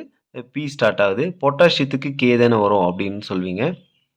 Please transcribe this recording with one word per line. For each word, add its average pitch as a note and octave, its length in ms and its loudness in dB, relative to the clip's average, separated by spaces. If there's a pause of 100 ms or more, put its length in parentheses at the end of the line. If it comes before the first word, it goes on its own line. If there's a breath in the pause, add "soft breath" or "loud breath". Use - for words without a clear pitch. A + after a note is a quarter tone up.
(520)
பி D3 160 -10
ஸ்டார்ட் G#2+ 340 0
ஆகுது, G2+ 240 0 (140)
பொட்டாசியத்துக்கு C#3 760 0
கே B2 220 2
தானே A#2 220 4
வரும் G2+ 280 2
அப்படின்னு G2 400 -6
சொல்வீங்க. F#2 380 -4 (520)